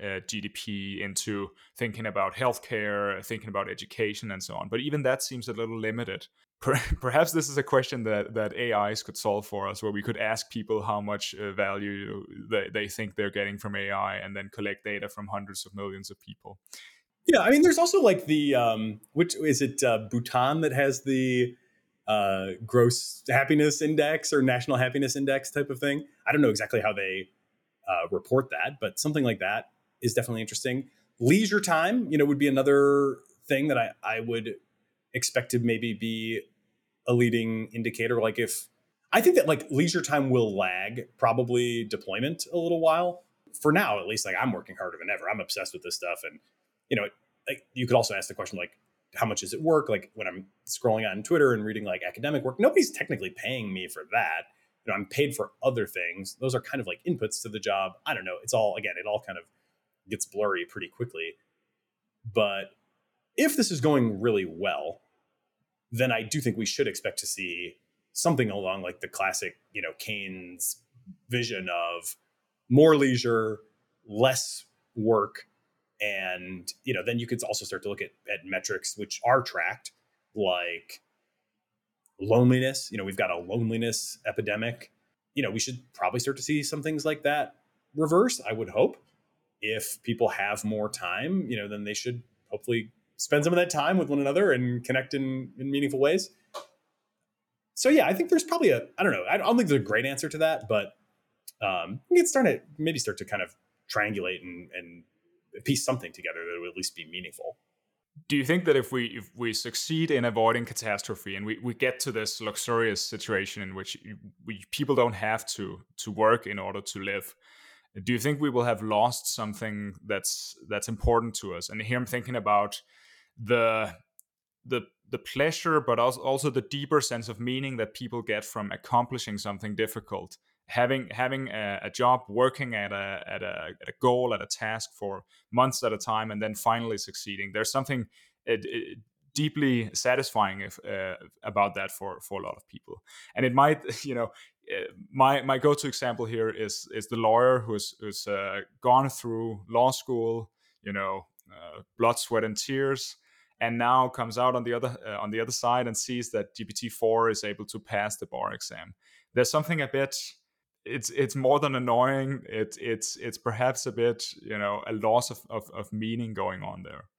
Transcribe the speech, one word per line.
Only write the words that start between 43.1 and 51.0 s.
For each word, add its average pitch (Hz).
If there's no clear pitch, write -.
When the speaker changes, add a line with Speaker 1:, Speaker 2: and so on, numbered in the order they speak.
Speaker 2:
For 151
now, 151
at 87
least, 104
like, 95
I'm 127
working 92
harder 90
than 87
ever. 87
I'm 104
obsessed 95
with 92
this -
stuff. 87
And, 78
you 135
know, 104
like, 139
you 127
could 117
also 117
ask 98
the -
question, 95
like, -
how 135
much 107
is 98
it 107
work? 156
Like, 101
when 104
I'm 92
scrolling 110